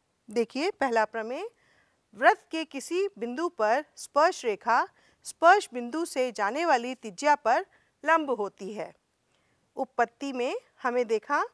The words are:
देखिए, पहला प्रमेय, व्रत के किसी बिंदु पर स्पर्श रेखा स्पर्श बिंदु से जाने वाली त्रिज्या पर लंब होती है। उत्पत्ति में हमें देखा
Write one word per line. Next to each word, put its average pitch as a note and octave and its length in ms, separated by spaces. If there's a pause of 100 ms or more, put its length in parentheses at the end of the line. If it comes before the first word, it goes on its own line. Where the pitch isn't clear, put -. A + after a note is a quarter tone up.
(300)
देखिए, A#3+ 420
पहला A3+ 340
प्रमेय, A#3+ 420 (720)
व्रत D#4 340
के D#4+ 140
किसी F4+ 420 (120)
बिंदु B3 300
पर A#3 340 (140)
स्पर्श - 480
रेखा A#3 420 (360)
स्पर्श F#4 500
बिंदु B3 320
से B3+ 260
जाने A3 340
वाली B3+ 300
त्रिज्या B3+ 420
पर C#4+ 280 (380)
लंब D#4 280
होती G3+ 420
है। F3 200 (840)
उत्पत्ति C4 560
में B3+ 220 (280)
हमें B3 240
देखा C#4 360 (100)